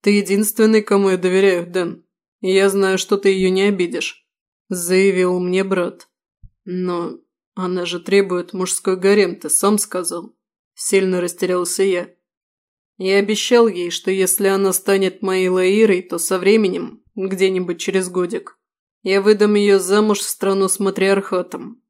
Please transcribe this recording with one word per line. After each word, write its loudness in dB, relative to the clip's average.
«Ты 0
единственный, 2
кому 2
я 0
доверяю, 2
Дэн. -6
И -2
я 4
знаю, 0
что -2
ты 2
её 2
не 0
обидишь», -2
заявил 0
мне -2
брат. -4
«Но -6
она -4
же -8
требует -2
мужской -4
гарем, 2
ты -10
сам 0
сказал». -8
Сильно 0
растерялся -2
я. -2
«Я 0
обещал 2
ей, -6
что -6
если 0
она 0
станет 0
моей 0
Лаирой, 2
то -8
со -2
временем, 0
где-нибудь -2
через -4
годик, -6
я 0
выдам 4
её 4
замуж 2
в -8
страну -2
с -4
матриархатом. -2